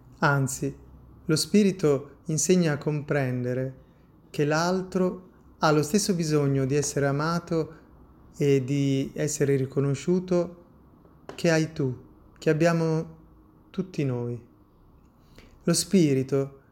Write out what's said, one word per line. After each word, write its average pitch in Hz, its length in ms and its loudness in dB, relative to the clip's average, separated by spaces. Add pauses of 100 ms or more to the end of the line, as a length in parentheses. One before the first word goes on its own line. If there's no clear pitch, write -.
(200)
Anzi, 139 540 0 (520)
lo 156 100 2
Spirito 180 880 2
insegna 165 480 2
a 139 60 -2
comprendere 131 960 -2 (560)
che 151 160 -2
l'altro 185 840 -2 (300)
ha 160 120 4
lo 151 120 4
stesso 202 320 0
bisogno 147 500 0
di 131 100 0
essere 143 300 0
amato 156 680 -2 (640)
e 139 260 2
di 135 480 0
essere 147 440 0
riconosciuto 170 1080 -2 (680)
che - 160 0
hai 160 240 2
tu, 131 300 -4 (340)
che - 100 -4
abbiamo 160 680 0 (520)
tutti 185 380 -6
noi. 120 400 -6 (1160)
Lo 170 100 2
Spirito 139 840 0 (120)